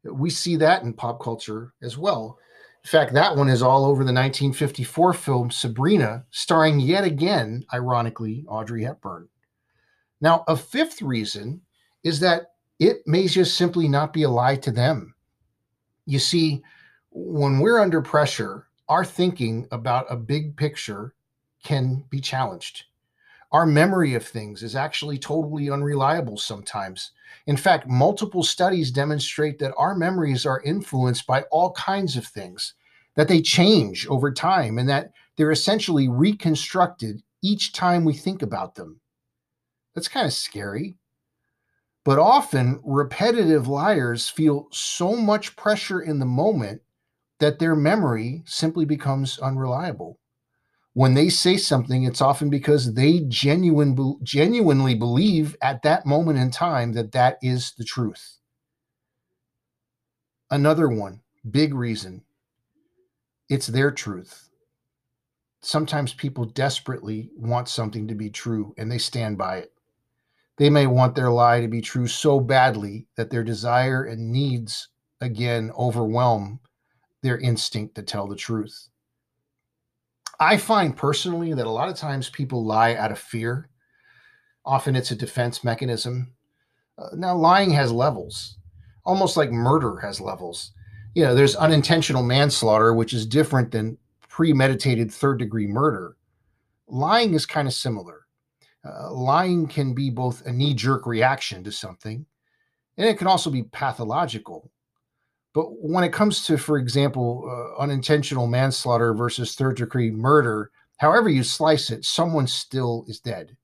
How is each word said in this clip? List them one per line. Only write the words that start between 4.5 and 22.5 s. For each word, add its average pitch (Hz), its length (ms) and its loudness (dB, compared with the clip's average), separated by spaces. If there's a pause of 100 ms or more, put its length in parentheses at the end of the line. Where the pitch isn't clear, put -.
fifty-four 160 580 0
film 123 380 -2
Sabrina, 123 800 0
starring 156 500 2
yet 180 240 2
again, 143 680 -2
ironically, 120 760 -4
Audrey 110 360 -6
Hepburn. 92 440 -12 (920)
Now, 165 260 4
a 160 80 2
fifth 294 460 -4
reason 117 580 -6 (440)
is 160 160 -2
that 170 320 0 (260)
it 196 280 2
may 180 200 2
just 175 320 2
simply 175 280 2
not 143 280 0
be 156 80 0
a 143 80 2
lie 123 260 2
to 135 140 -4
them. 120 440 -2 (920)
You 139 120 0
see, 160 440 0 (480)
when 143 480 0
we're 220 220 6
under 165 200 4
pressure, 135 680 -2 (200)
our 175 160 2
thinking 139 680 -2
about 123 380 -2
a 120 80 -6
big 147 400 -6
picture 127 580 -6 (480)
can 131 460 -2
be 139 100 -6
challenged. 120 680 -8 (680)